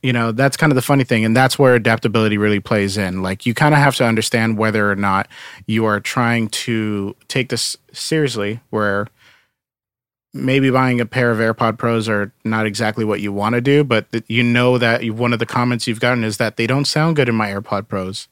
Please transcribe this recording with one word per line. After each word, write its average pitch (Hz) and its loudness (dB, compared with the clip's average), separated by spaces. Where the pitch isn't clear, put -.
You 127 0
know, 117 0
that's 131 0
kind 156 2
of 131 2
the 127 2
funny 139 2
thing, 113 0
and 110 2
that's 131 2
where 127 6
adaptability 110 2
really 104 2
plays 101 0
in. 92 -4
Like, 92 -6
you 120 0
kinda 151 4
have 139 4
to 127 2
understand 113 0
whether 107 0
or 101 0
not 98 0
you 110 0
are 104 2
trying 117 0
to 107 -4
take 127 -4
this - -6
seriously, 117 -4
where 104 -2
maybe 135 0
buying 127 2
a 113 0
pair 120 0
of 110 0
AirPod 113 0
Pros 113 -2
are 104 -2
not 110 -2
exactly 107 -4
what 104 -2
you 101 -4
wanna 107 -2
do, 143 4
but 117 0
th-, 113 -4
you 117 0
know 123 2
that 117 2
you, 110 -4
one 120 0
of 113 -2
the 120 -2
comments 120 -2
you've 113 -4
gotten 123 0
is 110 -4
that 110 -2
they 113 -2
don't 139 0
sound 156 0
good 143 2
in 117 0
my 107 0
AirPod 101 -6
Pros. 95 -8